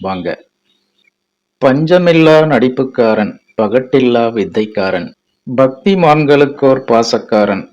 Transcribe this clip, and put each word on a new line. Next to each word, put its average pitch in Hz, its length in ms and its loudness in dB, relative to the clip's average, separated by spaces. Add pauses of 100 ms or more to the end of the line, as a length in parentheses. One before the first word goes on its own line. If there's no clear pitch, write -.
வாங்க. 92 440 -10 (1200)
"பஞ்சமில்லா 156 840 2
நடிப்புக்காரன், 123 920 -2 (240)
பகட்டில்லா 120 680 0
வித்தைக்காரன், 95 840 -6 (420)
பக்திமான்களுக்கோர் 143 1300 2
பாசக்காரன், 107 880 -2